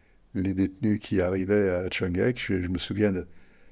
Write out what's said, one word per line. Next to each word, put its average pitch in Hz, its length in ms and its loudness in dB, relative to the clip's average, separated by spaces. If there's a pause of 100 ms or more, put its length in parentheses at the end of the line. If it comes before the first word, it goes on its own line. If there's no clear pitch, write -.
(340)
les 95 200 0
détenus 98 440 0
qui 101 220 -2
arrivaient 95 480 2
à 92 200 0
Chiang 90 260 -2
Ek. 120 260 0
Je, 92 200 -2
je 87 100 -4
me 92 80 -2
souviens 101 340 0
de, 87 120 -4 (480)